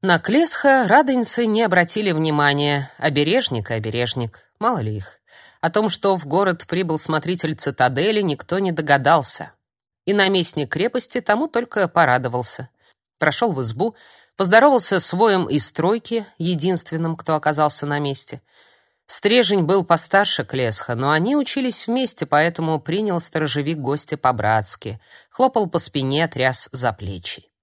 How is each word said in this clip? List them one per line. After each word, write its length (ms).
На 140
Клесха 680
радоньцы 600
не 160
обратили 480
внимания, 880
обережник 720
и 20
обережник, 760
мало 180
ли 180
их. 240
О 100
том, 180
что 260
в 120
город 400
прибыл 320
смотритель 560
цитадели, 680
никто 380
не 120
догадался. 840
И 80
наместник 580
крепости 500
тому 260
только 400
порадовался. 800
Прошел 340
в 120
избу, 320
поздоровался 600
с 120
воем 380
из 220
тройки, 520
единственным, 800
кто 180
оказался 540
на 100
месте. 460
Стрежень 560
был 200
постарше 640
Клесха, 480
но 160
они 260
учились 520
вместе, 400
поэтому 520
принял 400
сторожевик 600
гостя 380
по-братски, 840
хлопал 360
по 120
спине, 480
тряс 440
за 220
плечи. 560